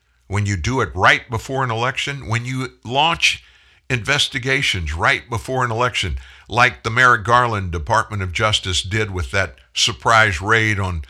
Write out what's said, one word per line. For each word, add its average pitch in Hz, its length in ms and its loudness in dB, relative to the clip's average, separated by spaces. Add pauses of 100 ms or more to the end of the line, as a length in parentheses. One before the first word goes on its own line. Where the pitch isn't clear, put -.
(280)
When 101 180 -2
you 101 100 -2
do 117 260 -2
it 78 140 -4
right 123 340 4
before 131 340 -4
an 123 80 -2
election, 131 560 -4
when 117 180 -4
you 131 220 -6 (180)
launch 147 580 0 (460)
investigations 131 1040 -2
right 113 360 0
before 127 340 -4
an 120 80 -2
election, 110 460 -2 (320)
like 120 340 2
the 113 60 -2
Merrick 120 340 4
Garland 113 480 2
Department 104 500 -2
of 90 120 -6
Justice 104 480 -2
did 104 300 -2
with 90 200 2
that 95 240 -2 (180)
surprise 110 680 4
raid 107 380 2
on 90 300 -4